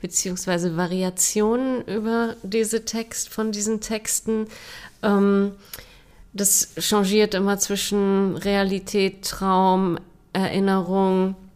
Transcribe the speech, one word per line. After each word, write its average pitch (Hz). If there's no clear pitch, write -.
beziehungsweise 180
Variationen 208
über 226
diese 220
Text, -
von 220
diesen 208
Texten. 220
Ähm, 202
das -
changiert 208
immer 196
zwischen 196
Realität, 196
Traum, 190
Erinnerung. 190